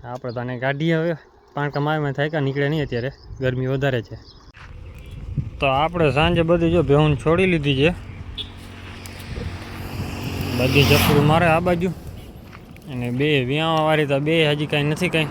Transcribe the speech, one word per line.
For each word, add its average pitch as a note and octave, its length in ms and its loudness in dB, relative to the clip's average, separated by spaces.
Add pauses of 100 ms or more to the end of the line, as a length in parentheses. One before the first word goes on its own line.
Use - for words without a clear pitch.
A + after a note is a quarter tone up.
આપણે B2 300 -8
તો B2 60 -4
આને B2 200 -6
કાઢીએ C#3+ 360 0
હવે. D#3+ 200 0 (380)
પાંખા C#3+ 260 -2
મારમાં D3 320 0
થાય C#3+ 180 -2
કાં D#3 140 -2
નીકળે C#3 260 0
નહીં D#3 140 0
અત્યારે, B2+ 280 -4 (280)
ગરમી B2+ 280 -2
વધારે C3 340 0
છે. A2 140 -12 (1400)
તો C#3+ 60 0
આપણે D3+ 460 2
સાંજે E3 300 2
બધી E3 300 4
જો F3 120 4
ભેહું C#3+ 340 4
છોડી E3+ 280 2
લીધી D3 300 2
છે. C#3 140 4 (2750)
બધી C3+ 260 4
ચકરું C#3+ 420 6
મારે D#3+ 200 6
આ D#3+ 140 4
બાજુ. F3 300 2 (1000)
અને B2 200 -4
બે C3+ 340 2
વિયાવાવાળી D#3 600 2
તો C#3 140 0
બે D#3 320 2
હજી D3 140 0
કાંઈ C#3+ 180 0
નથી D#3 260 0
કાંઈ. D#3 220 0